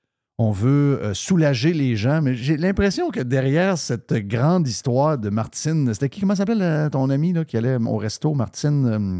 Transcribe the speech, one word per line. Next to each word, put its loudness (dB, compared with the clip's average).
on 2
veut, 2
euh, -4
soulager 2
les 0
gens, 0
mais 0
j'ai 0
l'impression 0
que -6
derrière 0
cette -6
grande 2
histoire 0
de -4
Martine, -2
c'était -2
qui, -12
comment 2
s'appelle, 0
euh, 0
ton 0
ami, 2
là, 0
qui -4
allait 0
au 0
resto, -2
Martine, 0